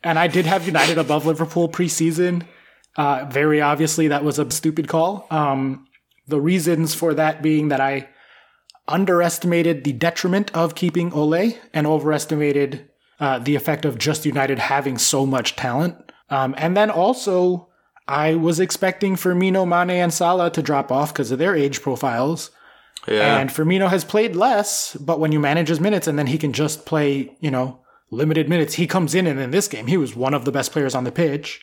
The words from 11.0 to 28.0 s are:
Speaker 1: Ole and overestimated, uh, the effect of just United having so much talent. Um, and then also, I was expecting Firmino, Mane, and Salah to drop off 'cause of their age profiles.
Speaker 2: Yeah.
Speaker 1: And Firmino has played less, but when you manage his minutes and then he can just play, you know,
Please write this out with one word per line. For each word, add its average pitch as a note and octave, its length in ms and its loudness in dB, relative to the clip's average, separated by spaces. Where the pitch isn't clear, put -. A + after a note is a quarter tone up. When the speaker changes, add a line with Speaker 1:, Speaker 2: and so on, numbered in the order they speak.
Speaker 1:
Ole D#3+ 400 2
and D3+ 140 0
overestimated, D3 1000 0
uh, C3+ 180 0
the C3+ 160 0
effect C#3+ 300 -2
of A#2 140 -2
just D3 280 -2
United C3+ 320 0
having C3+ 400 -2
so C3+ 280 0
much C3 300 -2
talent. C#3 400 -2
Um, C3+ 280 0
and E3+ 180 0
then G#3+ 140 4
also, F3+ 800 0
I D3+ 260 2
was E3 240 2
expecting F#3 580 0
Firmino, F#3 500 2
Mane, F3+ 360 0
and E3+ 100 2
Salah F3 380 2
to E3+ 120 -4
drop C#3+ 280 0
off D3 240 0
'cause A#2+ 160 -2
of B2+ 80 -2
their F3+ 160 2
age C#3 280 0
profiles. C3 680 -2
Speaker 2:
Yeah. G#2+ 320 2
Speaker 1:
And C3+ 120 -2
Firmino F3+ 380 2
has F3+ 160 2
played G#3+ 320 0
less, G3+ 600 0
but D3+ 240 -2
when D#3 120 2
you D3+ 80 2
manage D3 280 2
his D#3+ 120 0
minutes G3 260 0
and D3 120 -2
then C#3+ 100 -2
he D3 100 -2
can D3+ 140 -2
just D3+ 340 -2
play, C#3 540 0
you D#3 100 -2
know, B2+ 300 -4